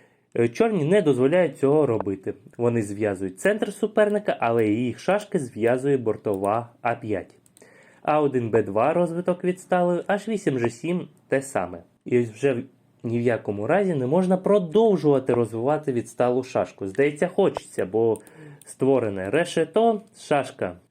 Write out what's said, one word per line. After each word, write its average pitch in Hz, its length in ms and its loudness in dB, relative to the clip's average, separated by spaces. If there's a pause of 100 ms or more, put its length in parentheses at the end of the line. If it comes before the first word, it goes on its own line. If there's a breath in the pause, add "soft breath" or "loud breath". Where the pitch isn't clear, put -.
(360 soft breath)
Е, 117 120 2
чорні 208 360 0
не 190 180 4
дозволяють 147 560 2
цього 143 280 2
робити. 101 480 -4 (220)
Вони 117 260 0
зв'язують 98 580 -4
центр 208 320 0
суперника, 208 680 0
але 117 280 2
їх 117 300 0
шашки 202 400 -2
зв'язує 127 580 0
бортова 107 720 -2 (120)
А 117 120 0
п'ять. 104 400 -6 (680 loud breath)
А 151 180 2
один, 127 300 0
Б 110 120 4
два 107 300 0
розвиток 175 520 -2
відстали, 180 600 0
Аш 202 220 -2
вісім, 196 300 -2
Ж 117 120 0
сім 165 380 -6 (200)
те 135 140 0
саме. 90 400 -6 (220)
І 120 160 2
ось 117 100 -2
вже 123 320 -2 (400)
ні 117 160 -4
в 120 40 -2
якому 110 440 -2
разі 185 280 0
не 127 120 -2
можна 180 300 2
продовжувати 175 1000 2
розвивати 120 580 -2
відсталу 123 500 -2
шашку. 98 440 -4
Здається, 147 420 0
хочеться, - 580 -2
бо... 107 320 0 (460 loud breath)
Створене 110 680 -2
решето, 175 720 0 (160)
шашка 113 580 -4 (140)